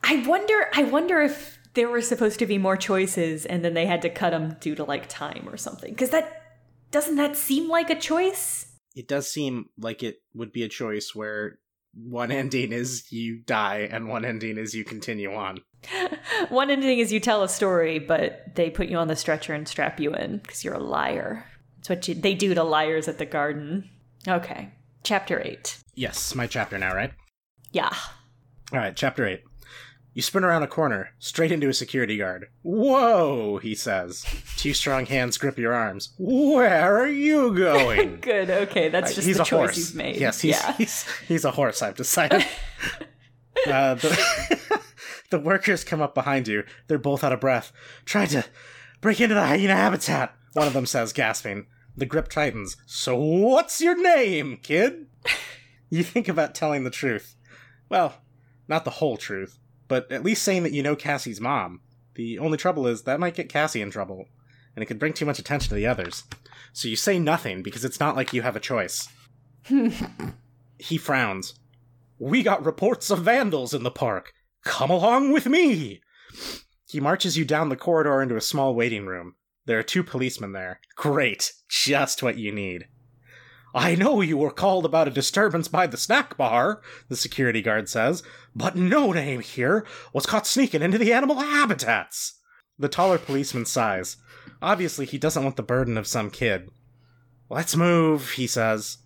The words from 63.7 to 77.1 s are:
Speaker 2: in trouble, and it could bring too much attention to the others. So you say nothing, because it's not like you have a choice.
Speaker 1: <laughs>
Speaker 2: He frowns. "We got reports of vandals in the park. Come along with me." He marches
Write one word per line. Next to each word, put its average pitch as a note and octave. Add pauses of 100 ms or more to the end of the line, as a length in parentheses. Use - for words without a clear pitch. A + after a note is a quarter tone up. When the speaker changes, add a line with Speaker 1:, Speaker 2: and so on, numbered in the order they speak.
Speaker 2:
in G#2
trouble, F#2+ (500)
and A2
it -
could A2
bring D#3
too D#3
much D3
attention C#3+
to A#2
the A2+
others. F#2+ (500)
So -
you A2
say G3
nothing, D3
because G#2+
it's -
not D3+
like C3
you B2
have G#2
a G#2+
choice. G#2
Speaker 1:
<laughs> - (1600)
Speaker 2:
He E3
frowns. A2+ (600)
"We E3
got F#3+
reports F#3
of F#3+
vandals F3
in B2
the B2
park. G#2+ (320)
Come -
along A#3
with D4+
me." A#3+ (840)
He -
marches D#3+